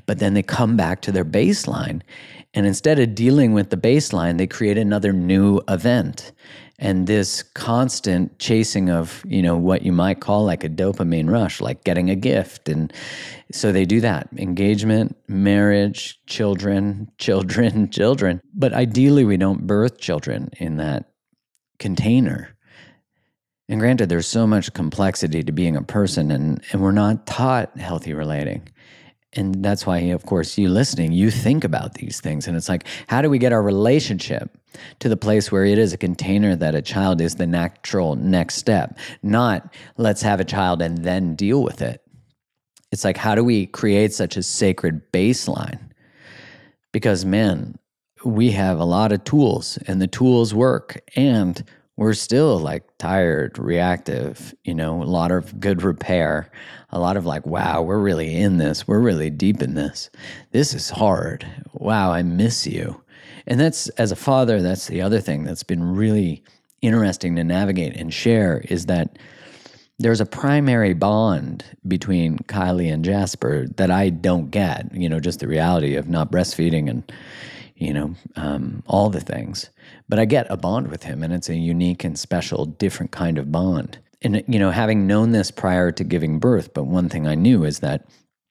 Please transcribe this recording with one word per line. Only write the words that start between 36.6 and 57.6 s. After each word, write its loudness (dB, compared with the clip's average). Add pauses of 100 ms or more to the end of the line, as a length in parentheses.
a 0
child 0
is -2
the -4
natural -2
next 0
step? 0 (240)
Not, 0 (260)
"Let's 0
have 2
a 0
child -2
and -4
then -2
deal 0
with -4
it." -8 (880)
It's -8
like, 0
how 0
do 4
we 2
create 2
such -4
a -4
sacred -2
baseline? -2 (1000)
Because, 0
man, 0 (480)
we 2
have 0
a 0
lot 2
of -2
tools, 0
and -2
the 0
tools 2
work, 0 (140)
and 2 (340)
we're 2
still, 2
like, -6 (120)
tired, 0
reactive, -2
you -6
know, -4
a -
lot 0
of -4
good -2
repair, -2 (420)
a -4
lot 0
of, -4
like, -6
"Wow, -2